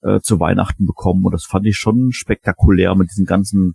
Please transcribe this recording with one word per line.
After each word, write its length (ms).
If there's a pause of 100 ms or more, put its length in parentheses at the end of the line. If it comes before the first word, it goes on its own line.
äh, 180
zu 180
Weihnachten 460
bekommen 400
und 60
das 140
fand 200
ich 100
schon 360
spektakulär 840
mit 160
diesen 160
ganzen 500